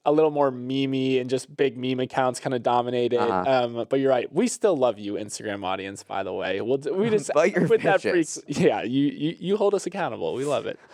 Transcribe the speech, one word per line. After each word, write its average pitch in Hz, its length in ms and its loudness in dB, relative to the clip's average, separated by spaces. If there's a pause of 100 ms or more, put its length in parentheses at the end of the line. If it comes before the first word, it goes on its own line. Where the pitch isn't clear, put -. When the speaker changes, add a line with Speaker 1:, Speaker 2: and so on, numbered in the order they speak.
Speaker 1:
a 147 80 4
little 156 180 4
more 143 220 2
memey 131 720 0
and 127 80 -8
just 131 260 -4
big 135 220 0
meme 127 220 -2
accounts 127 380 0
kinda 131 200 -2
dominate 123 560 0
it. 120 60 2
Speaker 2:
Uh-huh. 120 440 2
Speaker 1:
Um, 117 240 -4
but 139 100 2
you're 135 120 2
right. - 200 0
We 208 160 0
still 208 300 2
love 120 220 2
you, 104 160 -6
Instagram 104 500 -8
audience, 95 400 -6
by 98 180 -4
the 95 100 -6
way. 95 280 -4
We'll 120 180 0
d-, 147 140 -6
we 202 180 0
Speaker 2:
<laughs> - 0 -
Speaker 1:
just, 202 240 0
Speaker 2:
But 165 160 4
you're 175 160 2
Speaker 1:
with 226 160 4
that 190 200 4
Speaker 2:
vicious. - 420 0
Speaker 1:
freak, - 160 -4
yeah, 120 220 4
you, 131 240 2
you, 147 320 -4
you 185 180 -2
hold 202 160 2
us 190 140 -2
accountable. 120 480 -4
We 127 100 -4
love 123 220 -2
it. - 120 -8 (160)